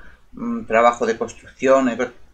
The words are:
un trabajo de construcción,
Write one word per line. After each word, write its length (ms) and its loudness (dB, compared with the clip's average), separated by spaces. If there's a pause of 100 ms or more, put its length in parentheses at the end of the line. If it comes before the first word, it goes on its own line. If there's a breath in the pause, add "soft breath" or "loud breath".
(360 soft breath)
un 300 -8
trabajo 400 2
de 120 -2
construcción, 760 0 (420)